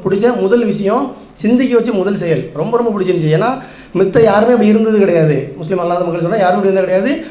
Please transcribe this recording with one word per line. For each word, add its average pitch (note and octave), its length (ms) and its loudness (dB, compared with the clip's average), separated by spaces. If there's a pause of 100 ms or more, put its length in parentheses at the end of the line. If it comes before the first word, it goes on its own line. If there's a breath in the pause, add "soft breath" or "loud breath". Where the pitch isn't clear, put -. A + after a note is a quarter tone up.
பிடிச்ச G3+ 360 0
முதல் A3 240 2
விஷயம், G#3+ 480 -2 (200 loud breath)
சிந்திக்க B3 420 0
வச்ச A3+ 180 0
முதல் G3+ 220 -2
செயல். E3 400 -4
ரொம்ப, G#3 220 -4
ரொம்ப A#3+ 140 0
பிடிச்சிருந்துச்சு. F3 500 0
ஏன்னா, B3 180 -2 (360 loud breath)
மித்த G3 280 2
யாருமே G#3+ 280 4
அப்படி A3 160 4
இருந்தது G#3+ 320 2
கிடையாது. D#3 580 0
முஸ்லீம் F3 220 -4
அல்லாத F3 260 -2
மக்கள் E3+ 160 -4
சொன்னா E3+ 160 -2
யாருமே F#3 200 2
அப்படி G3 160 0
இருந்தது F#3 220 0
கிடையாது. B3 360 -2